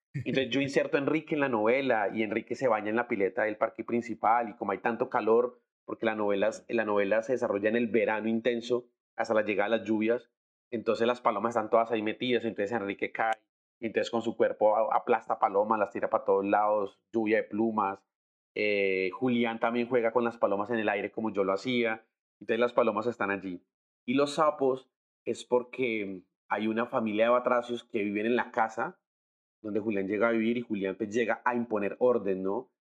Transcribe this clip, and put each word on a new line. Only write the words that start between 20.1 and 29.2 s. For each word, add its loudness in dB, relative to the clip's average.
con 2
las -2
palomas 0
en 0
el 0
aire -2
como -4
yo 0
lo 2
hacía, -2
entonces -2
las 0
palomas 2
están -2
allí. -6
Y -2
los 0
sapos 0
es -6
porque -2
hay -2
una 0
familia 0
de 4
batracios 0
que -4
viven -2
en 2
la -2
casa -2